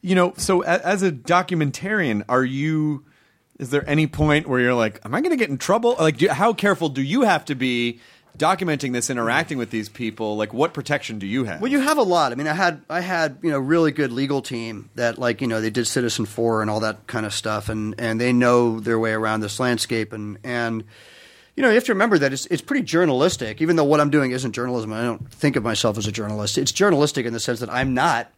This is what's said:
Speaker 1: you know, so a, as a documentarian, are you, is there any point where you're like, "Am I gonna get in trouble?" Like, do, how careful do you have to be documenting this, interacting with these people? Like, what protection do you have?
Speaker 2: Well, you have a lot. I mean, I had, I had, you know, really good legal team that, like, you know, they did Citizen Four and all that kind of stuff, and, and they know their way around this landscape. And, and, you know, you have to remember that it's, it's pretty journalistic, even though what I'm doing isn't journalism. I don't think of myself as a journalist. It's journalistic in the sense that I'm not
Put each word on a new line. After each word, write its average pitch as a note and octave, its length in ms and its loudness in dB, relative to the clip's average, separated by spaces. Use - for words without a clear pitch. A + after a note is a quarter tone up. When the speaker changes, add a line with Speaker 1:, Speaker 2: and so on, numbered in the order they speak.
Speaker 1:
you F3+ 140 0
know, F3+ 220 4
so F3+ 260 2
a, - 40 -4
as F#3 160 0
a F#3+ 80 2
documentarian, D#3+ 1160 0
are B2+ 160 4
you, D3 600 -2
is B2 120 -8
there C#3+ 200 2
any D#3 160 2
point D3+ 420 2
where B2+ 120 0
you're B2 140 4
like, A2 300 0
"Am G#2+ 80 -8
I F3+ 80 0
gonna E4 160 0
get A3+ 120 0
in C#3 100 -4
trouble?" A#3 400 2
Like, D#3+ 200 2
do, C#3+ 100 4
how F3+ 240 2
careful F#3 360 0
do C3+ 140 -2
you F#3 200 0
have F#3 240 2
to C#3+ 100 -4
be A#2+ 420 0
documenting D#3 540 0
this, A#2+ 180 -2
interacting C3 480 0
with A#2 120 -6
these G#2+ 180 -4
people? A2 480 -6
Like, G#2+ 180 -4
what D3+ 180 0
protection C3+ 460 -6
do G2 80 -8
you A#2 200 -2
have? E2+ 140 -8
Speaker 2:
Well, B3 120 -2
you C#4+ 80 2
have D4+ 180 2
a C4+ 60 4
lot. E3+ 260 2
I A#2+ 60 -6
mean, C#3+ 100 -4
I D3+ 60 -2
had, E3+ 360 0
I E3 120 -4
had, E3 420 -2
you E3 80 0
know, C#3+ 80 0
really D#3 320 2
good C3+ 220 -2
legal C3+ 280 -2
team A2+ 540 -10
that, A#2 240 -2
like, A#2+ 220 -2
you C3 80 -2
know, A2+ 120 0
they A2 100 0
did A#2 180 -2
Citizen A#2 380 -2
Four A2+ 360 0
and G#2+ 80 -2
all G#2+ 80 0
that A2 300 -4
kind G#2+ 180 -4
of G#2 80 -8
stuff, G#2+ 340 -4
and, G#2+ 300 -6
and A2+ 220 -2
they B2 120 2
know A#2+ 460 4
their A2+ 220 0
way A2+ 100 0
around A2 300 -2
this G#2 180 -6
landscape. A2+ 540 -2
And, G#2 320 -12
and, A#2 400 -4
you C4+ 80 0
know, A#3+ 60 6
you G#3+ 40 6
have B3 120 4
to B3 60 0
remember G3+ 260 4
that C#3 140 2
it's, C3+ 140 -6
it's - 160 -2
pretty C4+ 220 -2
journalistic, D3+ 760 0
even E3 140 4
though D#3+ 80 4
what D3 180 6
I'm D3 100 4
doing C#3 200 4
isn't B2+ 220 -4
journalism. A#2+ 400 -4
I A2 100 -4
don't A#2+ 300 -4
think C#3+ 240 0
of A2+ 80 -2
myself A2 340 0
as G#2 80 -4
a G#2 60 -4
journalist. G#2 440 -4
It's C3+ 140 0
journalistic D3 560 2
in A#2 60 -4
the A2+ 80 -6
sense A#2+ 180 -2
that A2+ 120 -6
I'm C3 240 0
not B2+ 440 0